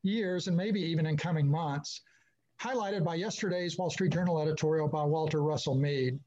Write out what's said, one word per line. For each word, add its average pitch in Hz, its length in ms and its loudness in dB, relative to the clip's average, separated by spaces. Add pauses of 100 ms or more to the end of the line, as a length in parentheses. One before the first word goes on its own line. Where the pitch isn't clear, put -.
years 190 420 0
and 180 100 2
maybe 202 240 2
even 160 280 0
in 151 100 0
coming 156 320 0
months, 151 520 -2 (600)
highlighted 208 420 -2
by 165 120 0
yesterday's 180 640 -2
Wall 180 100 0
Street 156 240 0
Journal 170 260 2
editorial 156 480 2
by 151 160 0
Walter 156 380 2
Russell 151 320 0
Mead. 135 540 0